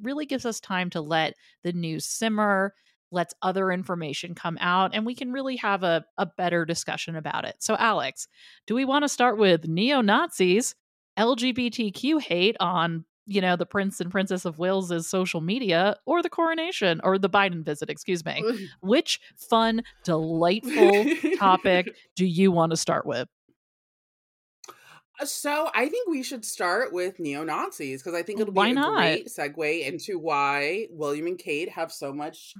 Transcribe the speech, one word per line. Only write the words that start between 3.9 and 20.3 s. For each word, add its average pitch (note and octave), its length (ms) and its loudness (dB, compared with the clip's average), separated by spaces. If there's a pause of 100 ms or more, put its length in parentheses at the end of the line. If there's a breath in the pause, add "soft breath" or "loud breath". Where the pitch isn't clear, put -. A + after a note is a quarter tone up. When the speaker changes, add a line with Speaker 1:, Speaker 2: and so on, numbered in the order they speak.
Speaker 1:
come E3 260 -6
out, F#3 320 2
and G#3+ 120 -2
we A#3+ 100 -6
can B3 160 -8
really C4 260 -4
have G3+ 260 0
a, E3 220 2 (120)
a G3 80 0
better E3+ 400 0
discussion E3 500 -6
about D3+ 300 -6
it. - 160 -10
So, A3 160 0
Alex, E3+ 500 0 (400 loud breath)
do G#3+ 80 -2
we C4 100 2
wanna C#4+ 240 2
start B3 280 2
with F3+ 300 4
neo-Nazis, G#3+ 1080 2 (420)
L A#3 180 2
G A#3+ 180 0
B A#3+ 160 -2
T G#3+ 220 -2
Q D4+ 280 0
hate F#3 400 2
on E3+ 460 0 (200)
you G3 160 0
know, F3+ 140 2
the F3 100 -2
Prince G3 360 -4
and F3 100 -4
Princess F#3+ 340 -2
of D#3+ 120 -6
Wales's F3+ 500 0
social F#3 340 -2
media F#3+ 540 2 (100)
or E4+ 160 2
the E4+ 80 -4
coronation E4 760 0
or F#3 140 4
the G3 120 0
Biden F#3 340 2
visit, D3 260 -6
excuse D#3+ 360 -4
me. D3+ 180 -4
Speaker 2:
<laughs> G#3+ 380 -6
Speaker 1:
Which A#3+ 380 2 (160 loud breath)
fun, A3+ 480 2 (200 loud breath)
delightful F#3 1000 4 (160)